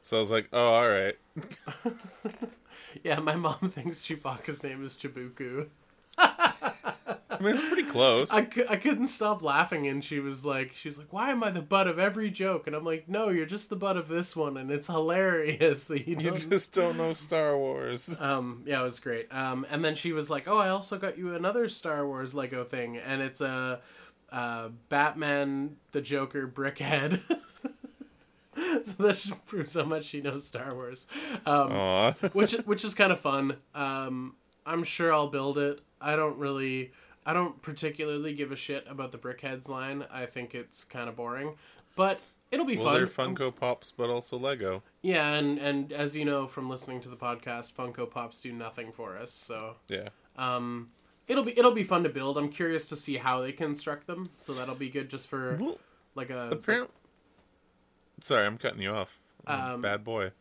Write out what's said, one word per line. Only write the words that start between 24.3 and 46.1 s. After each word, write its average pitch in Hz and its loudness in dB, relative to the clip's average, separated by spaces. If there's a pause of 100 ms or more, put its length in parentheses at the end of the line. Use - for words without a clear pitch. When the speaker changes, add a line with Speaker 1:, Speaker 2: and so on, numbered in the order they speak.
Speaker 2:
Batman, 143 2 (160)
the 143 0
Joker, 135 -2
brickhead." 139 0
<laughs> 330 0 (1400)
So 214 -8 (120)
that 202 6
just - -6
proves - -6
how 156 2
much 156 -2
she 147 -8
knows 139 -4
Star 127 -8
Wars. 127 -10 (380)
Um, 147 4
Speaker 1:
Aw. 98 6
<laughs> 175 -2
Speaker 2:
which, 202 6 (140)
which 202 0
is 208 -2
kinda 190 6
fun. 139 0 (180)
Um, 135 -4 (300)
I'm 165 -2
sure 165 4
I'll 147 4
build 139 0
it. 143 2 (220)
I 147 0
don't 151 2
really, 135 -2 (340)
I 151 0
don't 175 0
particularly 151 -4
give 143 -6
a 139 -6
shit 139 -6
about 135 -8
the 117 -14
Brickheads 127 -8
line. 135 -6
I 127 -6
think 120 -10
it's - -12
kinda 117 -8
boring, 127 -6 (400)
but 190 2 (320)
it'll 277 2
be 247 0
Speaker 1:
Well, 113 0
Speaker 2:
fun. 143 6
Speaker 1:
they're 127 6
Funko 131 -2
Pops, - -2
but 120 0
also 120 -4
Lego. 113 -2 (180)
Speaker 2:
Yeah, 156 4
and, 147 2
and 143 0
as 147 -2